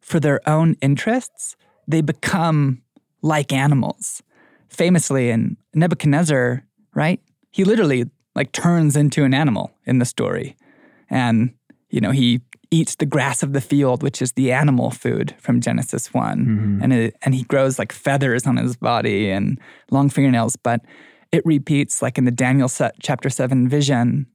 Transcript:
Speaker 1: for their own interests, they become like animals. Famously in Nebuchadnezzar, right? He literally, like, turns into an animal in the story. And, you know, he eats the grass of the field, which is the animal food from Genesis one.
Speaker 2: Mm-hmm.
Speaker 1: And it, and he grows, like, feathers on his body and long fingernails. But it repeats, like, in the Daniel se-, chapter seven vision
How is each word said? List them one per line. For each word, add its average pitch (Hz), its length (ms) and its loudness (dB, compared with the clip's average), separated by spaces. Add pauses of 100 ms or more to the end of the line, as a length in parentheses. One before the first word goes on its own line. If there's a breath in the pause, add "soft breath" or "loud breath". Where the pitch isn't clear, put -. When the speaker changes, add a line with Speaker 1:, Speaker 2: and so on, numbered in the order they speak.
Speaker 1:
for - 200 -4
their 143 280 2
own 160 320 2
interests, 220 760 -2 (300)
they 160 140 0
become 151 800 0 (400)
like 151 300 0
animals. 135 680 -2 (460 soft breath)
Famously 156 640 0
in 113 260 -2 (180)
Nebuchadnezzar, 147 880 2 (300)
right? 151 260 0 (300)
He 190 140 0
literally, 160 460 2 (240)
like, - 180 -4
turns 165 440 2
into 147 280 2
an 131 100 2
animal 139 380 0 (120)
in 127 140 2
the 123 60 2
story. 92 520 -6 (540 soft breath)
And, 120 440 0 (360)
you - 100 -2
know, 208 100 0
he 123 300 2 (300)
eats 160 260 0
the 151 100 -2
grass 135 360 -2
of 139 100 -4
the 139 80 -2
field, 135 420 0
which 135 180 -4
is 123 120 -4
the 131 200 0
animal 131 380 2
food - 480 -4
from 120 220 0
Genesis 117 520 -4
one. 110 340 -2
Speaker 2:
Mm-hmm. 104 360 -2
Speaker 1:
And 131 100 2
it, 113 300 0
and 135 120 0
he 127 100 -4
grows, 135 340 0
like, 110 140 -6
feathers 135 540 0
on 127 100 2
his 123 200 -2
body 110 540 0
and 101 300 -2 (300 loud breath)
long 139 180 2
fingernails. 123 480 0
But 120 240 -2 (500 loud breath)
it 165 160 0
repeats, 143 560 0
like, 123 160 -4
in 131 60 2
the 123 80 2
Daniel 127 360 2
se-, - 320 -2
chapter 139 300 -4
seven 127 380 0
vision 135 680 0